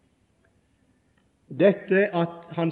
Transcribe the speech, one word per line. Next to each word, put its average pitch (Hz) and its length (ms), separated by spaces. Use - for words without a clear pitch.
Dette 190 540
at 170 300
han 165 180